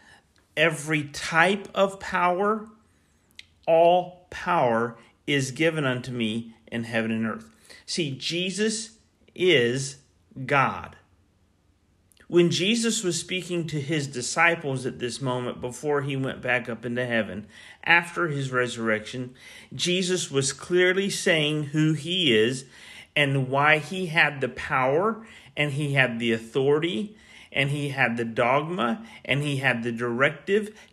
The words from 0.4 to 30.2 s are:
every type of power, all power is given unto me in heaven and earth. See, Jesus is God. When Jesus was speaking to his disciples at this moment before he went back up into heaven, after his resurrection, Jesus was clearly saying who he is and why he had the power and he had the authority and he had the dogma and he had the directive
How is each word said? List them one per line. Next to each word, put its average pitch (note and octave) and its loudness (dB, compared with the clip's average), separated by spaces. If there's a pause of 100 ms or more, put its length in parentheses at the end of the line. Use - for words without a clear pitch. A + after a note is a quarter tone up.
every D#3 0
type F3+ 2
of G3 2
power, F#3+ 0 (960)
all E3+ 4
power A#2+ 0 (280)
is C#3 0
given D#3 0
unto B2 -4
me A#2 -2 (120)
in A#2 -6
heaven A2+ -2
and A2+ -2
earth. - -8 (380)
See, D3+ -4
Jesus F#3 -4 (360)
is C3+ 2 (500)
God. A#2+ 0 (1300)
When E3+ 6
Jesus A3 0
was F3 -2
speaking F3 -4
to D3 -4
his C#3 -2
disciples C#3 0
at - -6
this A#2+ -6
moment B2 -4
before C#3+ -2
he C#3 -4
went C3 -4
back B2 -2
up A#2 -8
into B2 -2
heaven, G#2+ -2 (340)
after E3+ 2
his C#3 -4
resurrection, A#2 -2 (400)
Jesus F3+ -2
was C#3 0
clearly F#3 0
saying D3+ 0
who D#3 2
he E3+ 0
is A#2+ 2 (520)
and C#3 2
why D3 4
he F#3 -6
had D3+ 0
the B2+ 0
power D3+ 0 (300)
and D3 0
he C#3 -2
had B2 2
the A#2 2
authority D3+ 0 (340)
and C#3 0
he C#3+ -2
had B2+ 0
the A#2+ -2
dogma B2 0 (200)
and C#3 -6
he C#3+ -4
had B2+ 0
the A#2+ -4
directive D3 -2 (140)